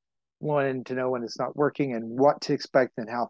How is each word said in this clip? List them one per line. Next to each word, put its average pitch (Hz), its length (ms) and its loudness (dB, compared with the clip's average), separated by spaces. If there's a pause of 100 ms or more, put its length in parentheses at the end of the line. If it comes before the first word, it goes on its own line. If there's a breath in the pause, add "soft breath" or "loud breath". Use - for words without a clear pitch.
(380)
when 139 460 0
to 131 100 -8
know 127 160 -2
when 127 140 -2
it's 110 160 -10
not 127 180 -4
working, 139 360 0
and 117 240 -6
what 143 240 6
to - 120 -2
expect 135 440 2
and 110 120 -8
how 120 200 -2